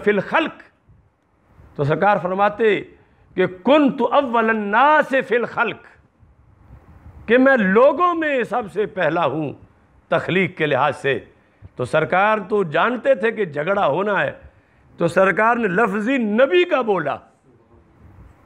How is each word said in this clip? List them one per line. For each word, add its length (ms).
فی 80
الخلق، 520
تو 80
سرکار 380
فرماتے 600
کہ 120
کنت 540
اول 380
الناس 640
فی 80
الخلق، 420
کہ 120
میں 200
لوگوں 580
میں 280
سب 180
سے 120
پہلا 400
ہوں۔ 280
تخلیق 460
کے 80
لحاظ 320
سے۔ 220
تو 100
سرکار 520
تو 220
جانتے 440
تھے 160
کہ 140
جھگڑا 420
ہونا 340
ہے، 100
تو 80
سرکار 480
نے 140
لفظی 480
نبی 520
کا 120
بولا، 340